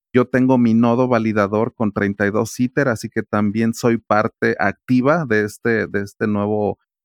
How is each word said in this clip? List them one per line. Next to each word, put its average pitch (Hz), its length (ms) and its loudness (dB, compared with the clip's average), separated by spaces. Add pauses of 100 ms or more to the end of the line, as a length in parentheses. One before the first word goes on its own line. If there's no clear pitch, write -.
(140)
Yo 123 140 4
tengo 127 300 4
mi 117 160 4
nodo 120 340 2
validador 110 640 0
con 107 180 -4
treinta 101 340 -2
y 101 40 0
dos 110 300 -4
Ether, 131 280 0
así 113 200 -6
que 110 140 -6
también 107 500 -2
soy 117 240 0
parte 110 640 -2
activa 127 680 0
de 107 180 0
este, 107 420 -2
de 101 160 -6
este 101 240 -8
nuevo, 104 520 -2 (260)